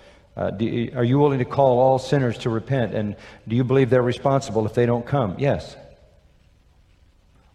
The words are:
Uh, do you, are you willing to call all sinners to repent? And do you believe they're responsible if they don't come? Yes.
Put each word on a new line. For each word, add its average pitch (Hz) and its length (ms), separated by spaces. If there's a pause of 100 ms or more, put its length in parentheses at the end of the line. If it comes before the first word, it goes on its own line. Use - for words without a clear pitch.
(360)
Uh, 95 140
do 101 160
you, 117 280
are 123 100
you 127 140
willing 143 200
to 123 80
call 131 320
all 131 200
sinners 127 400
to 123 120
repent? 113 440
And 104 220 (320)
do 113 80
you 131 80
believe 131 240
they're 127 140
responsible 120 640
if - 80
they 120 100
don't 120 220
come? 117 320
Yes. 120 380 (1800)